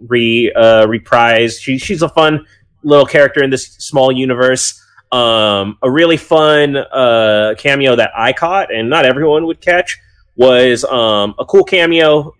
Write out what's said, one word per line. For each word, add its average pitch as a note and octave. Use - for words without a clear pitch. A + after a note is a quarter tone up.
re-, A#2
uh, A2+
reprise. A#2
She, C3
she's D#3+
a D#3+
fun D#3
little C#3+
character C#3+
in C3+
this B2+
small C3+
universe. C3
Um, G#2+
a C3
really E3
fun, D3+
uh, A2
cameo C#3
that A2
I C3
caught F3
and A2+
not D3
everyone D3+
would E3
catch F3
was, B2
um, G#2+
a -
cool G3
cameo, D#3+